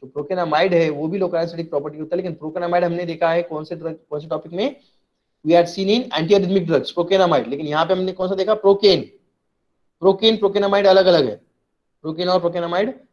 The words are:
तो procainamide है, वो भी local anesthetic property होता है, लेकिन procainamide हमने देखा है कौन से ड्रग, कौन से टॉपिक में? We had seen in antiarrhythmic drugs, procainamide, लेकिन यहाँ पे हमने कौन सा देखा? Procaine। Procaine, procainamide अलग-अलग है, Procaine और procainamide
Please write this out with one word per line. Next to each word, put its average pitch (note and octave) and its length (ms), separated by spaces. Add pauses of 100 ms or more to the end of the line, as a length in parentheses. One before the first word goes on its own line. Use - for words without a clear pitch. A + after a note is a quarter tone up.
तो C3 160
procainamide E3+ 560
है, E3 160
वो D3 180
भी F#3 120
local F3 180
anesthetic E3 320
property D3+ 300
होता D#3 160
है, F#3 60
लेकिन F3 220
procainamide F3 400
हमने F3 220
देखा E3 260
है E3+ 120
कौन D#3 200
से E3 120
ड्रग, D#3+ 240 (100)
कौन D3+ 100
से D#3 80
टॉपिक D#3 260
में? A#3+ 220 (720)
We E3+ 80
had E3+ 140
seen G3 180
in A#3+ 320
antiarrhythmic F3+ 520
drugs, C#3 280
procainamide, E3+ 480
लेकिन C#3 180
यहाँ D#3 200
पे F#3 80
हमने F#3 180
कौन F#3 180
सा G3 60
देखा? G#3 260
Procaine। G3 420 (1000)
Procaine, G#3+ 360
procainamide G3 460
अलग-अलग F#3 400
है, A2 160 (640)
Procaine E3 240
और F3+ 120
procainamide F3 520 (200)